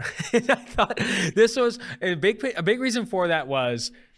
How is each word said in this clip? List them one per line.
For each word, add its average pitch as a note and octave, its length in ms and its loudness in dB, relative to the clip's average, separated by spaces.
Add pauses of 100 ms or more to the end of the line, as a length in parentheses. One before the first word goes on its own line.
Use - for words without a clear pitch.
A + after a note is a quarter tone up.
(120)
<laughs> - 200 -8
And A#3+ 180 0
I C#4 60 4
thought - 400 -2 (380)
this A3+ 220 6
was A#3+ 220 0 (240)
a F3+ 120 0
big, G3+ 300 0 (120)
a E3+ 60 -4
big G#3 180 2
reason B3 260 0
for F#3 220 0
that D#3+ 200 2
was B2 420 0 (280)